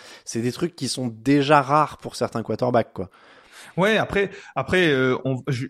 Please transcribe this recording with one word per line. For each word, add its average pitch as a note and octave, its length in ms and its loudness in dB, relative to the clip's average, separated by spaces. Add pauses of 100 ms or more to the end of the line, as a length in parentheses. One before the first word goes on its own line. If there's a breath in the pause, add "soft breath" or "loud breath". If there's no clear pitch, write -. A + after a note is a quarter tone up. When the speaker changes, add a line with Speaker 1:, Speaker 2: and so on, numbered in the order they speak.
(240 loud breath)
Speaker 1:
C'est - 180 -6
des A#2+ 120 -2
trucs - 240 -6
qui C3 100 -6
sont B2+ 200 -4
déjà C3+ 540 4
rares C#3+ 360 0
pour - 180 -12
certains A#2 260 -4
quarterbacks, A2+ 520 0
quoi. F#2 160 -10 (680 loud breath)
Speaker 2:
Ouais, G3+ 220 2
après, F#3+ 320 0 (260 loud breath)
après, E3+ 360 2
euh, C3 340 2
on, C3 220 -4
je, A#2+ 220 -2